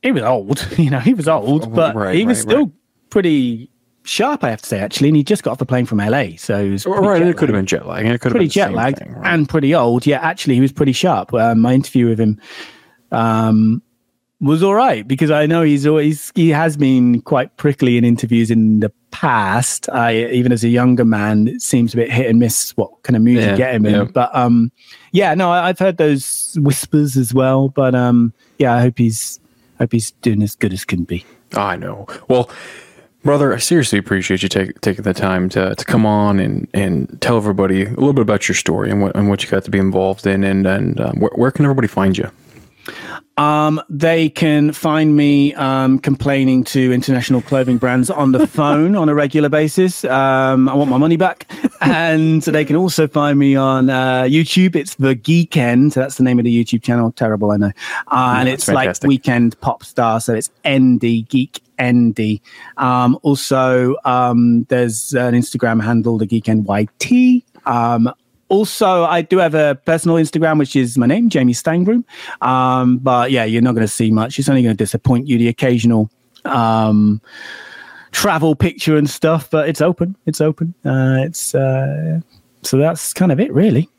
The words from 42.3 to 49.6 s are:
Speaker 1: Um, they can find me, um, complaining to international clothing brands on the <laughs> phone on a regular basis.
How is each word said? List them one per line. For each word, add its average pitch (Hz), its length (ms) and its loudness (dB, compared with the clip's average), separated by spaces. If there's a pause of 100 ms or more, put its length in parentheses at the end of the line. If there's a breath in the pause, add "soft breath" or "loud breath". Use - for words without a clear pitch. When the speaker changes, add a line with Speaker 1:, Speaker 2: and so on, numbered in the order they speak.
Speaker 1:
Um, 151 520 0
they 160 400 2
can 151 420 2
find 156 460 0
me, 143 380 2
um, 131 440 0
complaining 135 680 0
to 127 280 0
international 123 480 0
clothing 127 360 0
brands 127 320 0
on 147 220 0
the 302 160 2
<laughs> - 80 -12
phone 156 400 2
on 160 140 0
a 147 60 0
regular 147 340 0
basis. 156 560 0